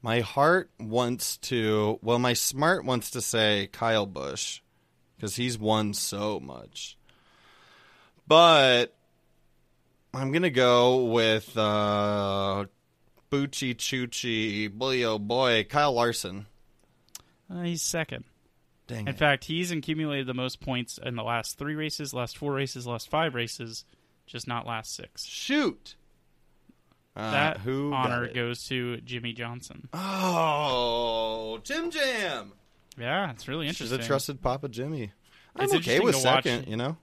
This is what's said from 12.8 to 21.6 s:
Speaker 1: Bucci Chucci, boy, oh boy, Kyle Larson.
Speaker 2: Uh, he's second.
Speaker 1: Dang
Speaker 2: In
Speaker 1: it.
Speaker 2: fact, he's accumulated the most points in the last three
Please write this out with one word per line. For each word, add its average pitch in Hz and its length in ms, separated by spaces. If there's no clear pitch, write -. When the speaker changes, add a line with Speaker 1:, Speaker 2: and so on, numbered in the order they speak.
Speaker 1:
Bucci 139 440
Chucci, 110 960
boy, 127 320
oh 110 160
boy, 117 440
Kyle 143 300
Larson. 101 540
Speaker 2:
Uh, 175 140
he's 175 180
second. - 440
Speaker 1:
Dang 117 200
Speaker 2:
In - 20
Speaker 1:
it. 139 80
Speaker 2:
fact, 147 280
he's 175 260
accumulated 151 560
the 127 60
most 127 260
points 123 420
in 123 140
the 113 80
last 113 340
three 147 180